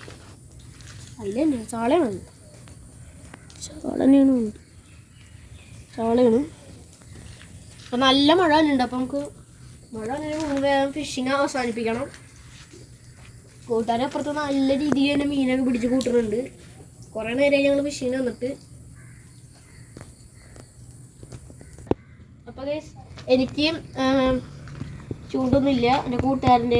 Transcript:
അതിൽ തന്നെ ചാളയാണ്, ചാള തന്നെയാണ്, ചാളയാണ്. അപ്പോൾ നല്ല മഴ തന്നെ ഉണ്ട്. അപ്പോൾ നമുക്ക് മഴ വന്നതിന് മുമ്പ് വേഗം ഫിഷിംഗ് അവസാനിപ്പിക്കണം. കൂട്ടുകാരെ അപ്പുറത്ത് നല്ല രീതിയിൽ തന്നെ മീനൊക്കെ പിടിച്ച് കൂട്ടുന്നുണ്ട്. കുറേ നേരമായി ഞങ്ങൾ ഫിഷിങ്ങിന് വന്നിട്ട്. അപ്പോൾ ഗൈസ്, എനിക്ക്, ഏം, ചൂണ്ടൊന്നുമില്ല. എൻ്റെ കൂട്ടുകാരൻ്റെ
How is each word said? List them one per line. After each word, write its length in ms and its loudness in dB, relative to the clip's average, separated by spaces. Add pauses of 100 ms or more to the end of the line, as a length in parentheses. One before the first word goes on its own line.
(1200)
അതിൽ 220 -6
തന്നെ 180 2 (140)
ചാളയാണ്, 380 2 (1500)
ചാള 280 -10 (100)
തന്നെയാണ്, 340 6 (1600)
ചാളയാണ്. 440 4 (1400)
അപ്പോൾ 220 -4
നല്ല 340 6
മഴ 180 4
തന്നെ 160 4
ഉണ്ട്. 120 2
അപ്പോൾ 140 -6
നമുക്ക് 220 -4 (720)
മഴ 180 -8
വന്നതിന് 300 -6
മുമ്പ് 240 -2
വേഗം 300 2
ഫിഷിംഗ് 400 -2
അവസാനിപ്പിക്കണം. 720 -2 (1600)
കൂട്ടുകാരെ 400 0
അപ്പുറത്ത് 340 -4
നല്ല 280 0 (140)
രീതിയിൽ 300 2
തന്നെ 200 2
മീനൊക്കെ 340 2
പിടിച്ച് 260 0
കൂട്ടുന്നുണ്ട്. 460 0 (720)
കുറേ 160 -6 (120)
നേരമായി 260 4
ഞങ്ങൾ 220 2
ഫിഷിങ്ങിന് 320 -4
വന്നിട്ട്. 280 -4 (4000)
അപ്പോൾ 200 -18
ഗൈസ്, 220 -10 (420)
എനിക്ക്, 340 0 (360)
ഏം, 340 2 (960)
ചൂണ്ടൊന്നുമില്ല. 560 2 (160)
എൻ്റെ 200 -4
കൂട്ടുകാരൻ്റെ 560 4